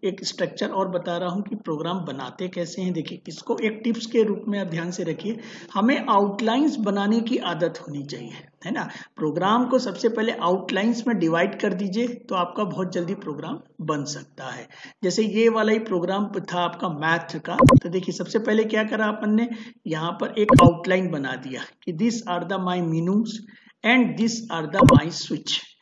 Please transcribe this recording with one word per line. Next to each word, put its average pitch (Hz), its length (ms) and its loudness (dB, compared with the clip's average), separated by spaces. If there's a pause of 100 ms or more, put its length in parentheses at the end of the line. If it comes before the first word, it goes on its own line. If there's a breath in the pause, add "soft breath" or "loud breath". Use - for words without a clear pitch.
एक 190 180 -4
स्ट्रक्चर - 440 -4
और 190 200 0
बता 175 280 -4
रहा 180 120 -2
हूँ 190 140 -2
कि 208 140 -6
प्रोग्राम 165 480 -4
बनाते 135 420 -8
कैसे 175 340 -6
हैं। 185 120 0
देखिए 160 340 -6
इसको - 360 -4
एक 220 200 0
टिप्स 226 280 -2
के 226 120 6
रूप 202 240 0
में 202 120 -2
आप 185 80 -4
ध्यान 170 240 -4
से 175 120 -6
रखिए, 202 360 -4 (340 loud breath)
हमें 233 260 4
आउटलाइंस 220 800 2
बनाने 202 420 2
की 233 160 0 (140)
आदत 165 300 0
होनी 143 220 -8
चाहिए, 117 300 -10 (320)
है - 60 -4
ना? - 160 -4 (280 loud breath)
प्रोग्राम 180 540 2
को 254 100 4
सबसे 214 300 0
पहले 220 220 0 (180)
आउटलाइंस 208 580 0
में 226 120 2
डिवाइड 170 420 2
कर 202 120 0
दीजिए 202 340 -2 (220)
तो 196 60 -4
आपका 180 300 -2
बहुत 180 280 -4
जल्दी 180 220 -2
प्रोग्राम 147 440 -8 (280)
बन 151 160 -2 (100)
सकता 135 380 -12
है। 123 160 -14 (360 loud breath)
जैसे 185 220 2
ये 214 240 4
वाला 220 220 4
ही 220 160 4
प्रोग्राम 190 420 0 (140)
था 180 180 -4
आपका 175 280 -2 (100)
मैथ 165 400 0
का, - 180 -6 (260)
तो 175 60 -4
देखिए 185 260 -2
सबसे 190 240 -2
पहले 220 260 2
क्या 214 180 0
करा 214 240 0
अपन 214 280 0
ने, 240 140 2 (380 loud breath)
यहाँ 160 240 -2 (100)
पर - 180 -4
एक 208 240 8
आउटलाइन 185 480 4
बना 135 240 -4 (120)
दिया 127 180 -8 (180)
कि 180 100 -6
these 226 340 0
are 175 180 -2
the 190 220 -2
my 180 160 0
menus 180 560 0 (440 loud breath)
and 220 340 4
these 226 160 0 (180)
are 165 160 -4
the 185 180 2
my - 180 6 (140)
switch - 340 -6 (300)